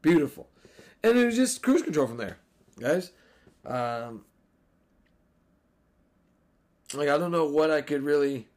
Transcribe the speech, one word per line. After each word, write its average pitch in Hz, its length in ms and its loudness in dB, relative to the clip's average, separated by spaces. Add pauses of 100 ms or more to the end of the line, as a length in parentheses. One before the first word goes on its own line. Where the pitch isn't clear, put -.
Beautiful. 151 460 2 (540)
And 233 160 4
it 240 80 4
was 233 80 0
just 254 280 0
cruise 285 200 2
control 151 240 0
from 117 100 -10
there, 104 220 -10 (400)
guys. 160 320 -2 (540)
Um, 120 600 -8 (2750)
like, 143 140 -2
I 143 100 2
don't 170 140 -2
know 165 140 2
what 156 260 2
I 151 80 2
could 143 240 -4
really 143 420 0 (100)